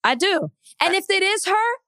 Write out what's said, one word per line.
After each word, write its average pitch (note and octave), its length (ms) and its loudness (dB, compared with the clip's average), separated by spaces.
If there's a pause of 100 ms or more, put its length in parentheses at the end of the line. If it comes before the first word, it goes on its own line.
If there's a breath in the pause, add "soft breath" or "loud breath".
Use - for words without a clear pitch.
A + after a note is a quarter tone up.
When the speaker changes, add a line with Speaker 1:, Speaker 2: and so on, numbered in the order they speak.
Speaker 1:
I B3 100 2
do. D4 380 0 (280 loud breath)
And E4+ 140 2
Speaker 2:
I - 20 0
Speaker 1:
if - 140 -4
it G4 140 2
is G#4 220 0
her A4 280 0 (140)